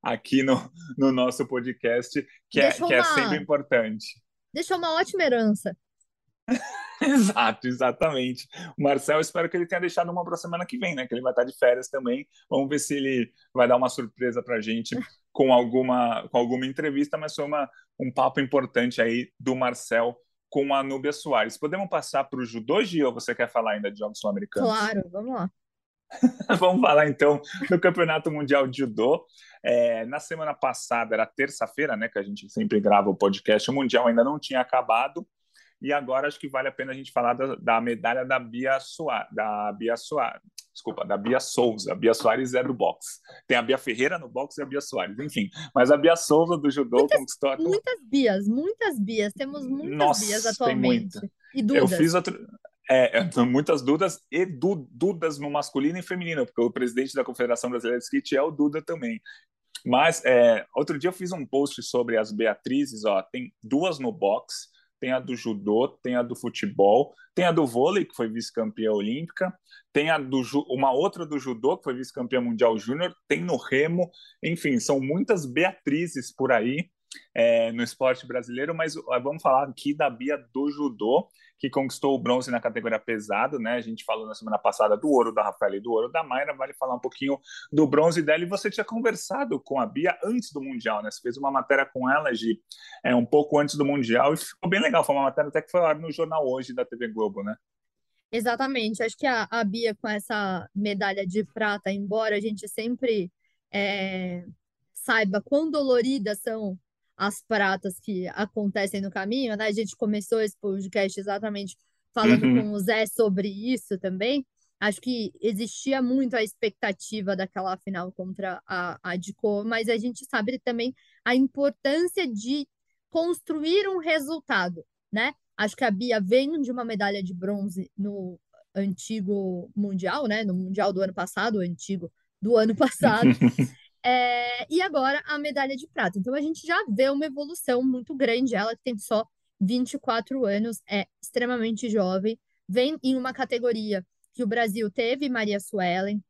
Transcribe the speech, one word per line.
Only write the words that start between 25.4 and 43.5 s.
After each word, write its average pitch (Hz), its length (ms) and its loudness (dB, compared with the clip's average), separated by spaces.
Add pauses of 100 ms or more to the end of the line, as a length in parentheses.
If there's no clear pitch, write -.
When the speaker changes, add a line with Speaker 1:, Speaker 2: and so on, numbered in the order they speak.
Speaker 1:
<laughs> - 500 2
Vamos 185 220 6
falar, 151 260 8
então, 143 320 4 (300)
do 175 100 4
Campeonato 165 500 2
Mundial 139 380 2
de 127 120 -6
Judô. 117 440 2 (400)
É, 117 400 2
na 139 160 -6
semana 156 320 -6
passada, 117 640 -2
era 110 100 2
terça-feira, 139 720 -2
né, 110 100 -4
que 107 120 -6
a 98 40 -2
gente 101 280 -10
sempre 107 300 0
grava 101 280 6
o 92 80 2
podcast, 104 540 2
o - 20 0
Mundial 123 340 2
ainda 117 160 6
não 143 160 2
tinha 131 220 -2
acabado, 127 680 0 (540)
e 135 100 -6
agora 135 380 0
acho 147 100 -8
que 143 100 -10
vale 135 200 -2
a 135 40 -6
pena 131 200 -8
a - 20 -8
gente 135 160 -14
falar 120 220 2
da, 131 240 -2
da 113 240 2
medalha 120 460 -2
da 131 120 0
Bia 123 400 -2
Soa-, 131 540 -6
da 104 400 -2
Bia 113 240 -2
Soa-, 127 420 -4 (340)
desculpa, - 320 -6
da 98 120 -2
Bia 120 240 0
Souza. 107 540 0
Bia 113 200 4
Soares 123 400 0
é 127 80 2
do 127 100 -2
boxe. - 460 -2 (300)
Tem 127 80 4